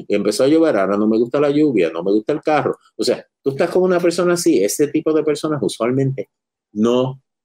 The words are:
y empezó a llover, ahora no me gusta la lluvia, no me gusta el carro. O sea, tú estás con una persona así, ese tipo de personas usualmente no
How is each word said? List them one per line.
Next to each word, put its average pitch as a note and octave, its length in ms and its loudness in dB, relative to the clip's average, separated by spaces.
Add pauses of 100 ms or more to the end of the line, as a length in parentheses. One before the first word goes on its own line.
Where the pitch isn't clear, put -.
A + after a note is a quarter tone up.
y G2+ 80 -2
empezó G#2 300 0
a - 20 4
llover, D#3 300 4
ahora F#2+ 200 0
no G#2+ 100 0
me A2+ 100 2
gusta A#2+ 240 0
la D3 80 2
lluvia, C#3+ 420 2
no E2 120 -8
me G2 80 -2
gusta G#2+ 220 0
el D3+ 80 -6
carro. D3 360 -2 (180)
O G#2+ 80 -6
sea, - 220 -2 (160)
tú - 100 -4
estás E3+ 180 -2
con F3+ 140 2
una F#3 160 2
persona F3 360 0
así, D#3+ 280 2
ese C#3+ 240 0
tipo D#3 260 -2
de D3+ 100 0
personas D3+ 380 -2
usualmente B2+ 680 -2 (440)
no B2 480 0 (240)